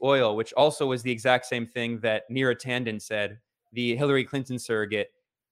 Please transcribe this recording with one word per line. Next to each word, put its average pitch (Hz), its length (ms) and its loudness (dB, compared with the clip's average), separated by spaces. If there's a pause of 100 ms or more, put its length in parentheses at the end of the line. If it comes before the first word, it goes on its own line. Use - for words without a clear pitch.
oil, 123 340 4
which 113 180 -4
also 147 320 4
was 127 160 -2
the 123 100 -2
exact 127 320 2
same 117 220 -4
thing 117 340 -4
that 107 300 0
Neera 127 260 2
Tanden 123 460 -4
said, 104 360 -4 (340)
the 120 240 0
Hillary 139 280 2
Clinton 127 340 -6
surrogate 107 520 -2 (400)